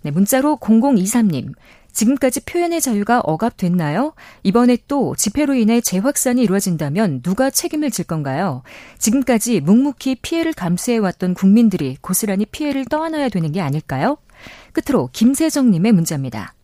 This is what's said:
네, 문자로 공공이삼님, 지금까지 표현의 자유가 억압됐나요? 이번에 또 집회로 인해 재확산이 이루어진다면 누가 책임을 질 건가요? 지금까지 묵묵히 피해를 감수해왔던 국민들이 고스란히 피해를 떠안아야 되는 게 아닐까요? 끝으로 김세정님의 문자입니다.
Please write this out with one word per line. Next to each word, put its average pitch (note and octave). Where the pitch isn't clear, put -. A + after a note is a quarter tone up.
네, D3
문자로 C4
공공이삼님, G#3+
지금까지 C4
표현의 E4+
자유가 A#3
억압됐나요? F3+
이번에 A#3+
또 A3+
집회로 C#4
인해 A#3
재확산이 B3
이루어진다면 F3
누가 G3
책임을 D4+
질 F#3+
건가요? C#3+
지금까지 A#3
묵묵히 C4
피해를 E4
감수해왔던 F#3
국민들이 F#3+
고스란히 G3+
피해를 C#4
떠안아야 D4+
되는 E3
게 F3
아닐까요? D3+
끝으로 F#3+
김세정님의 B3
문자입니다. C3+